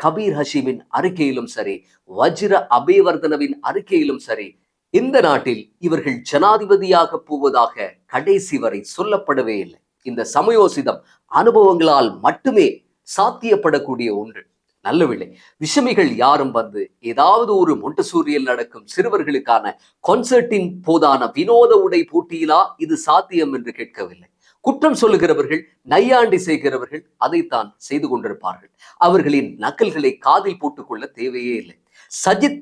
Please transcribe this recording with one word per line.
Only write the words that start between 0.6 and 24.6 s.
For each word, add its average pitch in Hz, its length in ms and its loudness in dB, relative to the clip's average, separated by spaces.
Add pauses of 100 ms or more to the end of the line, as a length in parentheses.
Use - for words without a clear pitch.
அறிக்கையிலும் 143 560 -4
சரி, 101 220 -8 (340)
வஜிர 175 500 0 (180)
அபேவர்தனவின் 151 800 2 (140)
அறிக்கையிலும் 156 580 -2
சரி, 107 200 -8 (460)
இந்த 254 340 2
நாட்டில் 127 360 0 (240)
இவர்கள் 147 320 -2 (120)
ஜனாதிபதியாக 185 880 2 (100)
போவதாக 123 600 0 (240)
கடைசி 170 520 0
வரை 101 160 -4 (140)
சொல்லப்படவே 151 720 -2
இல்லை. - 140 -20 (300)
இந்த 120 260 -6
சமயோசிதம் 180 640 2 (300)
அனுபவங்களால் 165 800 4 (160)
மட்டுமே 214 400 2 (500)
சாத்தியப்படக்கூடிய 160 920 -2 (100)
ஒன்று. 110 220 -16 (420)
நல்லவேளை 120 420 0 (340)
விஷமிகள் 196 480 0 (140)
யாரும் 135 340 2
வந்து 104 240 -6 (300)
ஏதாவது 196 400 2 (100)
ஒரு 160 200 2
மொண்டசூரியில் 147 680 -4
நடக்கும் 120 440 -6
சிறுவர்களுக்கான 147 720 -2 (380)
கான்சர்ட்டின் 226 640 0 (160)
போதான 143 520 2
வினோத 233 360 4 (120)
உடை 175 160 0 (100)
போட்டியிலா 165 480 0 (240)
இது 156 120 -4 (100)
சாத்தியம் 160 520 0
என்று 120 220 -12
கேட்கவில்லை. 92 480 -14 (380)